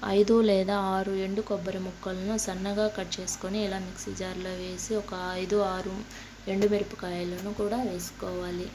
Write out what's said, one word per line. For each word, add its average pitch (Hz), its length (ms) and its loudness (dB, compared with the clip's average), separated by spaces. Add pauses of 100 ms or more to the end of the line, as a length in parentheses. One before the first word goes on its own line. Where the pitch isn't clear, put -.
(180)
ఐదు 208 180 8 (140)
లేదా 196 280 4 (160)
ఆరు 190 200 0 (120)
ఎండు 196 240 0
కొబ్బరి 185 360 -2
ముక్కలను 185 500 -4 (100)
సన్నగా 202 420 0 (100)
కట్ 185 200 -4
చేసుకొని 185 500 -4
ఇలా 190 180 -2
మిక్సీ 185 360 -8
జార్లో 185 300 -4 (100)
వేసి 180 300 -6 (100)
ఒక 196 180 -6 (240)
ఐదు, 196 160 2 (140)
ఆరు 185 200 -4 (600)
ఎండుమిరపకాయలను 190 1080 0
కూడా 208 180 0 (100)
వేసుకోవాలి. 180 840 -4